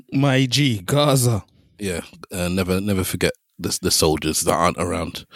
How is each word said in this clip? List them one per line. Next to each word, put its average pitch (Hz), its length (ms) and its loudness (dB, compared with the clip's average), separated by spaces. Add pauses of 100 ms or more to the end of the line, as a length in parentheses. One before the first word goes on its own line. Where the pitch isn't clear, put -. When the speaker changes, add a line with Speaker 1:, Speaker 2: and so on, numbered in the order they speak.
(120)
Speaker 1:
My 135 340 2
G, 123 360 0
Gaza. 131 640 2 (340)
Speaker 2:
Yeah, 92 220 -6 (320)
uh, 90 160 -2
never, 92 320 0
never 98 240 0
forget - 280 0 (260)
the, - 240 -4
the 92 80 0
soldiers 78 520 2
that 87 120 0
aren't 85 240 0
around. 85 580 -6